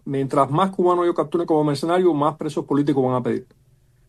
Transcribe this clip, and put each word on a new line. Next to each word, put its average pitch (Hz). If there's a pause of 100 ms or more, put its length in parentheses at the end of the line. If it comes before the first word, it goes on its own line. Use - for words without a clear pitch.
mientras 135
más 185
cubanos 175
ellos 170
capturen 165
como 160
mercenarios, 165
más 147
presos 156
políticos 143
van 127
a 123
pedir. 117 (640)